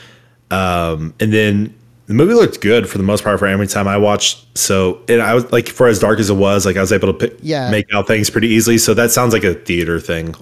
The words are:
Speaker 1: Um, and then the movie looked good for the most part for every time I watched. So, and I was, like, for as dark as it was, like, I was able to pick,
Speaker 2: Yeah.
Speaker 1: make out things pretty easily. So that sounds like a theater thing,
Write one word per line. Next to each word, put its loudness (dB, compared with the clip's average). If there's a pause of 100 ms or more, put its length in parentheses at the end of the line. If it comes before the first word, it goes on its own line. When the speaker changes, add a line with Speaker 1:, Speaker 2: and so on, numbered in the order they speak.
(500)
Speaker 1:
Um, -4
and -2
then 0 (340)
the -4
movie 2
looked 2
good 0
for -8
the -2
most 0
part 0
for 0
every 0
time -2
I 0
watched. 0 (120)
So, 0
and 2
I 0
was, 0
like, 0
for 2
as 2
dark 2
as 0
it 2
was, 2
like, 0
I 0
was 0
able 2
to 0
pick, -4
Speaker 2:
Yeah. -4
Speaker 1:
make -2
out -2
things 0
pretty 0
easily. 2
So 0
that 2
sounds 0
like 0
a 0
theater -4
thing, -8